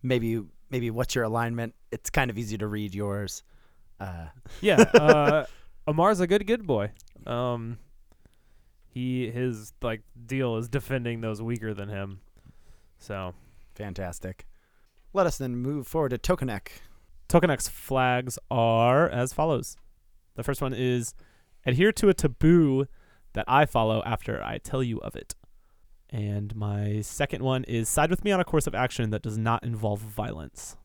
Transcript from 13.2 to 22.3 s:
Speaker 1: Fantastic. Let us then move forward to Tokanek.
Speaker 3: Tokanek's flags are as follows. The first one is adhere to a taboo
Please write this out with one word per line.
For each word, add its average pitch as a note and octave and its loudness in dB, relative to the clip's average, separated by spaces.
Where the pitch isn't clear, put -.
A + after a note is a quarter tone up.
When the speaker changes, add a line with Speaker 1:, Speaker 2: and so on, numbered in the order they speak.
Speaker 1:
Fantastic. F#2+ -10
Let F#3+ 4
us D#3+ -2
then B2+ -4
move C3+ -4
forward D#3 0
to A#2+ -4
Tokanek. C3 -4
Speaker 3:
Tokanek's D3 4
flags B2+ 0
are A#2 6
as B2 -2
follows. D3+ -2
The - -6
first C#3 -2
one C3 -2
is B2 0
adhere D3+ 4
to - 4
a F#3 8
taboo D3 6